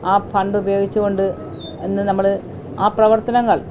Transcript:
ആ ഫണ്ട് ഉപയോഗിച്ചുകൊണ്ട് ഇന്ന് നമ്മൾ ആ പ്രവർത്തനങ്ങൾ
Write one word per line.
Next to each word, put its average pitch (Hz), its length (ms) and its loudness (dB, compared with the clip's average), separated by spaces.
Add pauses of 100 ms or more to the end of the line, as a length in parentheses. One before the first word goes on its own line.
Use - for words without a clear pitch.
(100)
ആ 196 40 4 (180)
ഫണ്ട് 196 300 0
ഉപയോഗിച്ചുകൊണ്ട് 196 640 0 (600)
ഇന്ന് 196 220 -2
നമ്മൾ 196 180 2 (580)
ആ - 20 4 (100)
പ്രവർത്തനങ്ങൾ 220 640 4 (120)